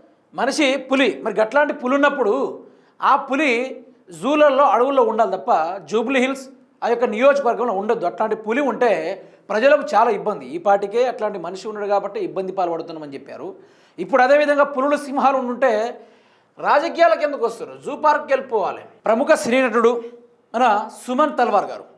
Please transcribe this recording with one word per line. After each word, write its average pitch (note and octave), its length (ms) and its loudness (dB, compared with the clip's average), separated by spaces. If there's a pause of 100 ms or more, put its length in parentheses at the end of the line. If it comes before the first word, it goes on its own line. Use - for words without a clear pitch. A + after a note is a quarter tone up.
(360)
మనిషి C4+ 420 0
పులి. C4 460 0
మరి A3 180 -2
గట్లాంటి C#4+ 320 0
పులి B3 220 -2
ఉన్నప్పుడు C4+ 680 0 (380)
ఆ A3+ 140 4
పులి C4 680 -2 (380)
జూలల్లో, C#4+ 420 4
అడవుల్లో B3+ 400 4
ఉండాలి A3 280 2
తప్ప F#3 460 -2
జూబ్లీ A3+ 420 -2
హిల్స్ C4 300 -2 (340)
ఆ F#3+ 40 -2
యొక్క A#3 160 2
నియోజకవర్గంలో A#3 720 2
ఉండొద్దు. G3 320 -2
అట్లాంటి G#3+ 300 -2
పులి A3 260 -2
ఉంటే G3+ 640 0 (260)
ప్రజలకు C4+ 340 4 (120)
చాలా A#3 160 4
ఇబ్బంది. F3+ 340 -4
ఈ C3+ 120 -12
పాటికే G3+ 500 0
అట్లాంటి G#3 320 -6
మనిషి F#3 280 -10
ఉన్నాడు G#3 200 -8
కాబట్టి G3+ 320 -2
ఇబ్బంది F#3 320 -6
పాల్పడుతున్నామని E3 600 -6
చెప్పారు. C3 420 -14 (440)
ఇప్పుడు A3 220 2
అదేవిధంగా C#4+ 420 4
పులులు, C#4 340 0
సింహాలు C#4 400 0
ఉండుంటే A#3+ 640 -2 (580)
రాజకీయాలకు D4 600 2
ఎందుకు C#4+ 240 -2
వస్తారు? C3+ 400 -8
జూ C4 100 -6
పార్క్కి D4 380 0
వెళ్ళిపోవాలి. G3+ 480 -4 (240)
ప్రముఖ A3+ 300 2
సినీ B3 260 0
నటుడు A#3 420 2 (520)
మన A3 340 2 (180)
సుమన్ C4 300 0
తల్వార్ G#3+ 280 2
గారు, G#2+ 180 -12 (140)